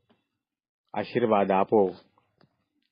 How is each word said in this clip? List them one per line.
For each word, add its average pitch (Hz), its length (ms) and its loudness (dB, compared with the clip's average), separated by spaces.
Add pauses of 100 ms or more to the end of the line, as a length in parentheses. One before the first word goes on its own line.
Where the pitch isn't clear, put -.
(960)
આશીર્વાદ 104 560 -2
આપો 95 440 2 (960)